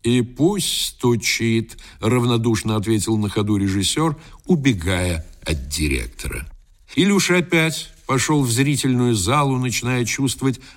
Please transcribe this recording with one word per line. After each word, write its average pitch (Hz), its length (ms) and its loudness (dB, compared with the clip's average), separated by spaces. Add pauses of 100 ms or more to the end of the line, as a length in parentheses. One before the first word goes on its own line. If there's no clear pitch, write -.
«И 120 220 2
пусть 170 600 0
стучит», 113 920 -2 (220)
равнодушно 113 760 2
ответил 107 420 0
на 104 120 0
ходу 104 280 0
режиссер, 101 640 0 (280)
убегая 90 800 0 (180)
от 73 220 -4
директора. 67 800 -4 (480)
Илюша 185 420 4
опять 160 540 -2 (140)
пошел 135 380 2
в 120 80 0
зрительную 127 640 2
залу, 131 420 2
начиная 123 480 -2
чувствовать 131 540 -2 (180)